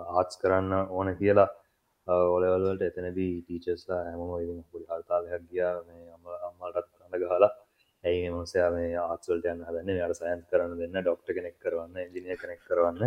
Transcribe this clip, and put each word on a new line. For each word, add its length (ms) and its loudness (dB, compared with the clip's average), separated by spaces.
ආර්ට්ස් 320 0
කරන්න 320 2
ඕන 280 -2
කියලා, 340 6
ආ, 160 4
ඕ 180 4
ලෙවල් 240 4
වලට 240 0
එතනදී 520 -4
ටීචර්ස්ලා 640 -6
හැමෝම 360 -6
ඉතින් 220 -6
පොඩි 240 -16
හර්තාලයක් 600 -4
ගියා. 360 -2
මේ 280 -20
අම්ම-, 320 -14
අම්මලටත් 500 -8
කන 260 -12
ගහලා, 320 6
"ඇයි 160 2
මේ 100 -2
මිනිස්සයා 400 2
මේ 260 0
ආර්ට්ස් 340 -4
වලට 140 0
යන්න 200 -4
හදන්නේ? 300 -4
මෙයාට 240 -2
සයන්ස් 280 -4
කරන්න 320 2
දෙන්න, 200 -4
ඩොක්ටර් 360 -2
කෙනෙක් 260 -8
කරවන්න, 360 -6
එන්ජිනියර් 440 -8
කෙනෙක් 200 -12
කරවන්න" 460 0